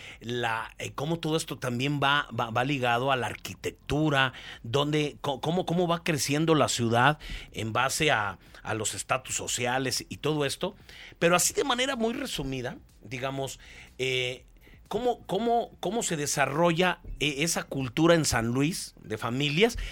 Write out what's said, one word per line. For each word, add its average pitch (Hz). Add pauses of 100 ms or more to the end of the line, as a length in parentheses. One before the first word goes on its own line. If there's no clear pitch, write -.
(200)
la, 113
eh, 113
cómo 160
todo 160
esto 156
también 131
va, 139
va, 117
va 120
ligado 127
a 135
la 117
arquitectura, 135 (300)
donde, 147
co-, 131
cómo, 170
cómo 175
va 170
creciendo 156
la 131
ciudad 120 (320)
en 110
base 135
a, 104 (240)
a 107
los 107
estatus -
sociales 123
y -
todo 147
esto, 180 (420)
pero 170
así -
de 226
manera 262
muy 226
resumida, 139 (240)
digamos, 135 (400)
eh, 127 (420)
¿cómo, 240
cómo, 233
cómo 214
se 175
desarrolla, 156 (180)
eh, 143
esa 170
cultura 151
en 160
San 117
Luis 135
de 107
familias 147 (140)